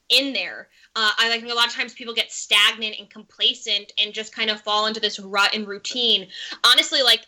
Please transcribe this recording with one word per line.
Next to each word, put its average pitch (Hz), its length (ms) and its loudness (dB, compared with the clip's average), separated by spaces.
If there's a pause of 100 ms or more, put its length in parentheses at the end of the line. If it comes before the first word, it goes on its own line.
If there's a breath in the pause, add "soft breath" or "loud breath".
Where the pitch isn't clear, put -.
in 269 240 2
there. 175 340 -8 (300 soft breath)
Uh, 214 200 4
I, 233 160 4
I 233 80 -2
think 233 100 -8
a 240 40 -2
lot 233 120 2
of 240 60 -6
times 247 200 -6
people 233 200 -12
get 226 180 -2
stagnant 214 680 2
and 202 100 -20
complacent 214 880 -4
and 208 160 -2
just 220 200 -8
kind 220 160 -4
of 214 120 -2
fall 208 240 0
into 214 160 -4
this 208 180 -4
rut 196 340 0
and 214 140 -6
routine. 202 600 -2 (360 loud breath)
Honestly, 294 400 4
like, 226 240 4